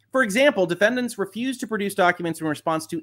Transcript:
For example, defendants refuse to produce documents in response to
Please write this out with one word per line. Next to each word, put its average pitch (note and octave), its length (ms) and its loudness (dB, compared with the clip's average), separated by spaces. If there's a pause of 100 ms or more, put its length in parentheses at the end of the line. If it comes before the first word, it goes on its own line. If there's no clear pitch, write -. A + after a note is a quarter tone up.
(120)
For C4 100 2
example, B3 460 4
defendants A#3+ 500 0
refuse A#3 400 -4
to - 80 -8
produce G3+ 300 -4
documents F3 440 2
in D#3+ 60 -6
response D#3 400 -2
to E3 180 -8